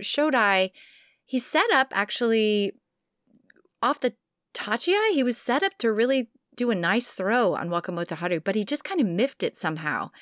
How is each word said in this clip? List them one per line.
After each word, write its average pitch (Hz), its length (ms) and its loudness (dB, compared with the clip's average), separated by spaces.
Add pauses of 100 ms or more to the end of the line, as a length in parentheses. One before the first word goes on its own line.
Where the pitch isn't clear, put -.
Shodai, 214 680 2 (540)
he 254 140 -2
set 330 320 0
up 269 240 2
actually 214 800 0 (1080)
off 262 180 0
the 247 140 0 (400)
tachiai. 392 580 0
He 285 120 2
was 240 140 2
set 247 260 2
up - 160 -2
to 226 120 0
really 247 380 2 (260)
do 240 140 -2
a 220 60 2
nice 185 380 0
throw 202 420 0
on 170 140 -6
Wakamoto 170 480 -4
Haru, 175 220 -2
but 190 160 -2
he 214 80 0
just 277 200 -2
kind 381 180 -2
of 220 60 2
miffed 190 360 -2
it - 140 -4
somehow. 160 540 -4 (100)